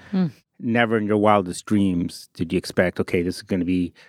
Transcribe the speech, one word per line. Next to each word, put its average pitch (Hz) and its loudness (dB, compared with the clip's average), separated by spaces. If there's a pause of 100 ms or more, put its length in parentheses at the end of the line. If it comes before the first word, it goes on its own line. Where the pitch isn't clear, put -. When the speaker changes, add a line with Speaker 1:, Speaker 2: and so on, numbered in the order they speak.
Speaker 1:
Hmm. 190 0 (320)
Speaker 2:
Never 117 2
in 104 0
your 104 2
wildest 101 2
dreams 92 0
did 80 -6
you 90 0
expect, - -2
"Okay, - -2
this 87 -2
is - -14
gonna 90 -2
be 90 -2 (160)